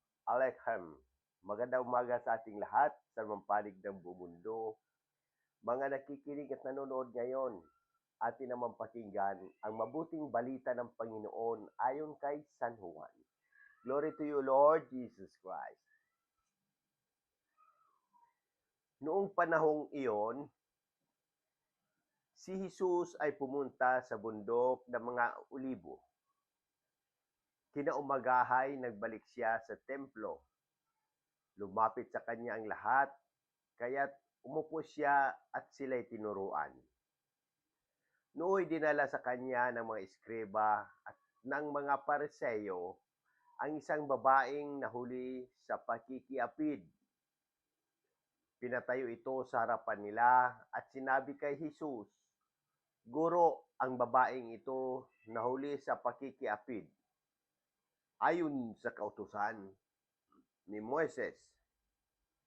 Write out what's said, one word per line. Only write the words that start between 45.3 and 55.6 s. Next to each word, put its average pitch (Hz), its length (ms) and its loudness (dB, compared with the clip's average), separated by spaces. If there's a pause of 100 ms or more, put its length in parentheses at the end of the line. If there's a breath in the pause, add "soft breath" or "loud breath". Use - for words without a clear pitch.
sa - 160 -2
pakikiapid. 127 1040 -2 (1800)
Pinatayo 123 480 -2
ito 131 400 -4
sa 117 160 2
harapan 113 380 -2
nila 120 500 6 (160)
at - 220 -6
sinabi 135 480 -2
kay 143 160 -2
Jesus, 147 560 -8 (920)
"Guro, 160 720 4
ang 131 180 0
babaeng 123 560 4
ito 131 600 -4 (160)
nahuli 131 500 -2